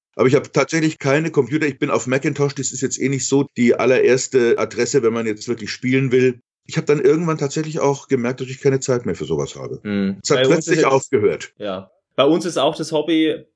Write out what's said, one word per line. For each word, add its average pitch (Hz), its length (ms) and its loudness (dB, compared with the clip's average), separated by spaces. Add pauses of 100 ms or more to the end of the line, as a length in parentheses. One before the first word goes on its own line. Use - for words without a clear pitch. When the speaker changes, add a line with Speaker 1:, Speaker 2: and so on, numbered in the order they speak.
(160)
Speaker 1:
Aber 123 120 2
ich 131 60 4
hab 135 180 0
tatsächlich 156 460 0
keine 151 320 0
Computer, 147 380 0
ich 131 100 -6
bin 147 140 -4
auf - 160 -2
Macintosh, 139 480 -2
das 131 160 -6
ist 131 100 -10
jetzt 127 180 -4
eh 131 100 -2
nicht 135 180 -4
so 143 180 2 (100)
die 120 200 4
allererste 120 840 2
Adresse, 117 460 -2
wenn 113 100 2
man 117 140 -4
jetzt 104 200 -8
wirklich 113 220 -6
spielen 131 420 -2
will. 127 280 2 (260)
Ich - 120 -8
hab 160 100 -4
dann 147 120 2
irgendwann 156 380 2
tatsächlich 151 420 -4
auch 139 280 0
gemerkt, 127 340 -2
dass 131 60 -8
ich 131 140 -12
keine 135 180 2
Zeit 123 260 -2
mehr 95 80 -2
für 80 120 -6
sowas 71 300 -4
habe. 67 280 -10
Speaker 2:
Hm. 98 400 -2
Speaker 1:
Es - 80 -4
hat 139 60 4
Speaker 2:
Bei 127 40 2
uns 135 140 4
Speaker 1:
plötzlich 165 220 0
Speaker 2:
ist 151 80 2
jetzt 135 60 4
Speaker 1:
aufgehört. 107 680 0
Speaker 2:
Ja. 95 320 -8 (240)
Bei 131 100 2
uns 160 200 2
ist 160 120 -4
auch 151 180 0
das 156 160 -8
Hobby 160 540 0 (100)